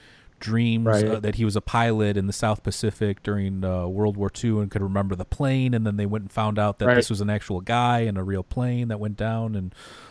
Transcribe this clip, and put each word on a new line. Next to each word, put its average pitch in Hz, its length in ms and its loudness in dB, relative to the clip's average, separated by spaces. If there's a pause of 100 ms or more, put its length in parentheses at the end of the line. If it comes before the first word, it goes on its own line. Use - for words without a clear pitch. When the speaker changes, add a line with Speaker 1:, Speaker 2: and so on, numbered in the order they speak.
(400)
Speaker 1:
dreams, 113 460 2
Speaker 2:
Right. 107 220 4
Speaker 1:
uh, 110 120 0
that 107 160 -2
he 113 80 2
was 104 100 2
a 104 60 0
pilot 110 560 2
in 95 100 0
the 98 60 -2
South 107 320 0
Pacific 104 580 -2
during, 98 420 -2
uh, 90 220 -2
World 101 300 0
War 98 120 0
Two 110 320 0
and 101 120 -2
could 98 100 -2
remember 98 320 0
the 92 100 -6
plane, 135 480 0
and 113 140 2
then 101 100 0
they 104 100 0
went 104 180 -2
and 98 80 -14
found 107 260 0
out 104 220 2
that 107 60 2
Speaker 2:
Right. 123 100 6
Speaker 1:
this 120 140 4
was 104 100 0
an 104 100 0
actual 101 300 -2
guy 120 400 2
and 107 180 0
a 92 60 -2
real 95 180 -2
plane 123 460 -2
that 107 100 -4
went 107 180 -4
down 113 380 -2
and 92 180 -4 (380)